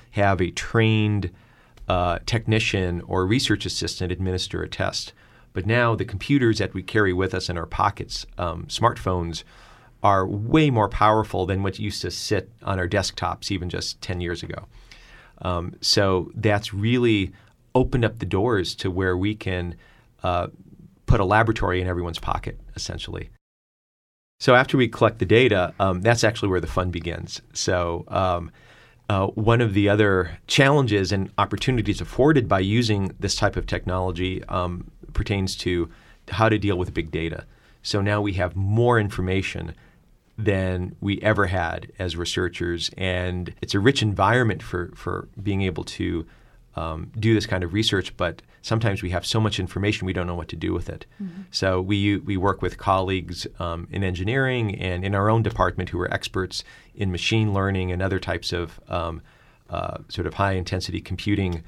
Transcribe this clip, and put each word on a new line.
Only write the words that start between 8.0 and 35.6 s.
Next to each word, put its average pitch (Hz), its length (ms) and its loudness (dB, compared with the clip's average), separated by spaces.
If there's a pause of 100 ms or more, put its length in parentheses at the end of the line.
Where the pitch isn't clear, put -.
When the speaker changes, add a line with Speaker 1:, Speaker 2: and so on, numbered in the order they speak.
Speaker 1:
um, 87 280 -6
smartphones, 90 760 0 (600)
are 95 240 4
way 131 440 2
more 110 180 4
powerful 107 580 2
than 95 160 0
what 98 160 -4
used 104 240 -6
to 92 80 -4
sit - 400 -4 (120)
on 95 160 -4
our 90 80 -2
desktops 87 640 -2
even 90 180 -4
just - 320 -8
ten 87 200 -6
years 85 220 -4
ago. - 240 -10 (760)
Um, 90 380 -2
so 95 540 2
that's 107 380 0
really 107 600 2 (420)
opened 127 300 4
up 107 140 -2
the 110 80 -6
doors 98 500 2
to 95 140 -2
where 92 260 2
we 101 180 0
can, 90 400 -4 (480)
uh, 87 260 0 (580)
put - 120 6
a 101 60 4
laboratory 101 560 2
in 90 80 -2
everyone's 87 320 -4
pocket, - 400 -6 (160)
essentially. - 540 -10 (1080)
So 127 160 6
after 135 220 4
we 123 100 6
collect 110 320 2
the - 80 -2
data, 104 540 6
um, 92 220 2
that's 113 200 4
actually 104 280 0
where 90 100 2
the 80 60 -6
fun 90 240 -2
begins. 85 500 -8 (120)
So, 87 560 -2
um, 87 420 0 (580)
uh, 98 200 2
one 113 320 4
of 110 120 2
the 101 160 4
other 98 580 4
challenges 127 640 4
and 95 280 0
opportunities 104 600 0
afforded 131 480 4
by 95 120 4
using 101 580 2
this - 160 -2
type 101 220 0
of 90 100 -4
technology, 92 800 -4
um, 90 460 -6 (240)
pertains 98 420 -2
to 87 320 -2 (400)